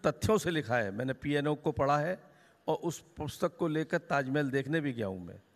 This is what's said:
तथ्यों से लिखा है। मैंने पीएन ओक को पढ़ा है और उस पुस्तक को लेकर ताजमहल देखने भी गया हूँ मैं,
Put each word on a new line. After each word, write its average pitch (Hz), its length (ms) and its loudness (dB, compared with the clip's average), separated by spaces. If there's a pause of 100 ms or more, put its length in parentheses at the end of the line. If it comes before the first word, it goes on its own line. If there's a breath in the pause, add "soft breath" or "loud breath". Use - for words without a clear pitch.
तथ्यों 208 300 4
से 175 140 0
लिखा 123 260 0
है। 104 140 0
मैंने 127 220 -2
पीएन 143 340 0
ओक 147 140 0
को 156 100 0
पढ़ा 143 260 4
है 170 260 -2 (440 soft breath)
और 160 80 2
उस - 280 -4 (140)
पुस्तक 151 400 -4
को 170 100 0
लेकर 156 300 0
ताजमहल 143 520 0
देखने 139 320 0
भी 143 120 -2
गया 113 140 -4
हूँ 92 180 -6
मैं, 92 160 -14 (140)